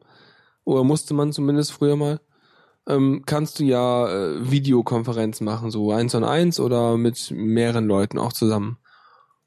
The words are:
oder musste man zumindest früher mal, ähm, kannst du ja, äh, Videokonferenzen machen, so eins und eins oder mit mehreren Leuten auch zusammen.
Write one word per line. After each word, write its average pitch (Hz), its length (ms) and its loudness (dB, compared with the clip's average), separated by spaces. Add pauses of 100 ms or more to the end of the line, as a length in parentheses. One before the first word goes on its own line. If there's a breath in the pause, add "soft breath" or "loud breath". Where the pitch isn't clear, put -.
(640 soft breath)
oder 131 180 2
musste 151 320 0
man 147 180 0
zumindest 147 400 0
früher 147 220 2
mal, 147 260 -2 (680 soft breath)
ähm, 135 360 2
kannst 151 360 -2
du 151 40 0
ja, 123 440 2
äh, 95 420 -2
Videokonferenzen 117 960 0
machen, 110 260 -4
so 104 220 0
eins 120 240 0
und 113 80 0
eins 160 340 0
oder 120 380 0
mit 117 340 -2
mehreren 113 560 0
Leuten 101 320 0
auch 117 140 -4
zusammen. 110 460 -2 (680 soft breath)